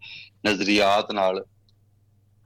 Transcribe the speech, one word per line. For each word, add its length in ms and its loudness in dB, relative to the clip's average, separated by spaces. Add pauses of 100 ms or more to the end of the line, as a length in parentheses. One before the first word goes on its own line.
(460)
ਨਜ਼ਰੀਆਤ 680 2
ਨਾਲ 320 0 (1000)